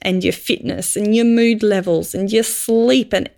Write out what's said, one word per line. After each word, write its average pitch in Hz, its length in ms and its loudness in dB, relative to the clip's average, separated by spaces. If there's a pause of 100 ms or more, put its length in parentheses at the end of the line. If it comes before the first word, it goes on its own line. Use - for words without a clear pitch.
and 185 200 0
your 180 120 0
fitness - 600 -4
and 208 200 0
your 233 80 2
mood 233 380 2
levels 185 520 0
and 196 160 -4
your 220 120 2
sleep 233 720 0
and - 240 -2